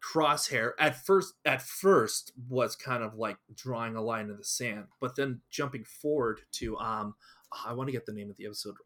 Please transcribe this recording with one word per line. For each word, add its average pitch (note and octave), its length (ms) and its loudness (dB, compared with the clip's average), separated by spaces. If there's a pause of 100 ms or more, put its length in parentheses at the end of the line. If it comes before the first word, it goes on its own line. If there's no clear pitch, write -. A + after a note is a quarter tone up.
Crosshair D3 720 2
at D3 280 2
first, F#3+ 280 6 (120)
at C3+ 160 4
first - 680 4 (180)
was B2+ 260 2
kind B2 280 -2
of, A2 120 -6
like, G#2+ 220 -2 (180)
drawing A#2 400 -4
a A2+ 60 -4
line A2 280 -2
in G#2 80 -10
the G#2 60 -18
sand, G#2+ 440 -4 (120)
but B2+ 160 -4
then C3+ 340 -2
jumping C3 360 -6
forward C3+ 560 0 (120)
to, A2 240 -4
um, G#2+ 380 -4 (500)
I A2+ 80 -6
wanna C3 180 -4
get B2 160 -4
the G#2+ 60 -8
name G2+ 180 -10
of G2 60 -14
the G2+ 80 -12
episode, G#2 400 -10